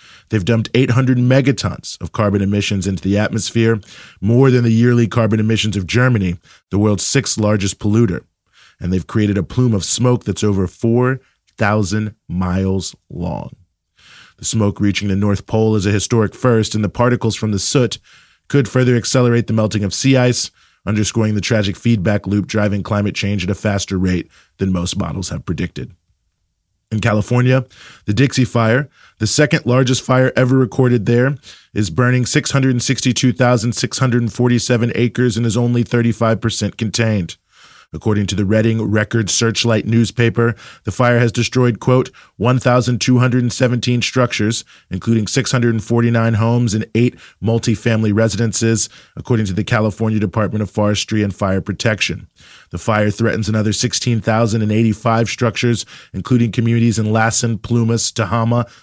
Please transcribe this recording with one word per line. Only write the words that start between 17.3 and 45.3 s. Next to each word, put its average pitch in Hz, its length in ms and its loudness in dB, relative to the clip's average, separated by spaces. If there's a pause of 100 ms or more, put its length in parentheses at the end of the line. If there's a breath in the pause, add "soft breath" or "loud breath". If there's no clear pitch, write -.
from 110 160 -4
the 101 80 -2
soot 123 400 0 (480 soft breath)
could 139 220 0
further 127 260 2
accelerate 120 540 0
the 113 40 -2
melting 107 300 0
of 98 100 -2
sea 135 240 2
ice, 123 360 0 (320 soft breath)
underscoring 107 520 -2
the 101 40 -2
tragic 101 360 -2
feedback 104 500 0
loop 98 220 0
driving 104 340 -2
climate 104 320 -2
change 101 300 -4
at 92 60 2
a 101 40 -2
faster 98 420 -2
rate 90 320 -2 (300 soft breath)
than 95 140 0
most 90 240 -4
models 92 320 -6
have - 180 -8
predicted. 78 480 -8 (960)
In 107 80 -4
California, 123 640 2 (420 loud breath)
the 107 60 -2
Dixie 127 320 2
Fire, 117 440 0 (320 soft breath)
the 107 80 0
second 151 360 0
largest 127 380 2
fire 131 320 2
ever 131 240 4
recorded 123 480 2
there, 123 300 2 (360 loud breath)
is 104 160 -2
burning 123 380 0
six - 240 -2
hundred 131 220 2
and 120 100 -2
sixty-two 127 500 0
thousand 120 420 0
six - 240 -6
hundred 120 340 0
forty-seven 120 640 0
acres 123 400 0
and 117 100 0
is 107 100 -2
only 120 280 0
thirty-five 113 560 0
percent 104 360 -4
contained. 107 600 -2 (580 loud breath)
According 104 340 -2
to - 60 -4
the 98 120 -2
Redding 110 440 0
Record 107 380 0
Searchlight 113 560 0
newspaper, 117 720 2 (300 loud breath)
the 107 60 -6
fire 120 280 2
has 120 120 2
destroyed, 120 480 0
quote, 127 320 2 (280 loud breath)
one 123 200 2
thousand 123 440 2
two 127 160 4
hundred 123 240 2
and 120 100 -2
seventeen 123 480 0
structures, 117 640 -2 (260 soft breath)
including 107 360 0
six - 260 -2